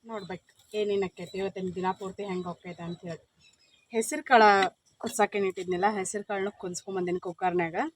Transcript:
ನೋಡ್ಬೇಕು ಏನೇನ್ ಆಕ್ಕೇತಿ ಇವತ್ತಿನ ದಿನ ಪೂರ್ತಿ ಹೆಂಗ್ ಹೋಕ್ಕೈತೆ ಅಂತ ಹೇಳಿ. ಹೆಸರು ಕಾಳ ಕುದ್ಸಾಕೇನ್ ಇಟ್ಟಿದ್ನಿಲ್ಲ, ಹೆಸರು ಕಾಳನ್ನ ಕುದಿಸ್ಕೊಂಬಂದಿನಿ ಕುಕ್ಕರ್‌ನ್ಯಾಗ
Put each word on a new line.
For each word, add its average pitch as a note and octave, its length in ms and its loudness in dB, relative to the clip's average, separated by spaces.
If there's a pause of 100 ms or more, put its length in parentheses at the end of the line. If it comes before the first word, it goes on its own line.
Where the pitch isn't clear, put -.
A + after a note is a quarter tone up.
ನೋಡ್ಬೇಕು G3 380 -8 (300)
ಏನೇನ್ G#3 300 2
ಆಕ್ಕೇತಿ F3+ 340 -8
ಇವತ್ತಿನ F#3+ 360 -4
ದಿನ F#3 180 -2
ಪೂರ್ತಿ F#3+ 320 -8
ಹೆಂಗ್ F3+ 220 -4
ಹೋಕ್ಕೈತೆ F3 380 -10
ಅಂತ E3+ 180 -8
ಹೇಳಿ. E3 220 -10 (680)
ಹೆಸರು D4+ 300 -2
ಕಾಳ A#3 200 8 (580)
ಕುದ್ಸಾಕೇನ್ G#3 440 0
ಇಟ್ಟಿದ್ನಿಲ್ಲ, F#3 480 -2
ಹೆಸರು G3+ 300 -6
ಕಾಳನ್ನ G3+ 320 -4
ಕುದಿಸ್ಕೊಂಬಂದಿನಿ F3+ 640 -4
ಕುಕ್ಕರ್‌ನ್ಯಾಗ F3 580 -2 (180)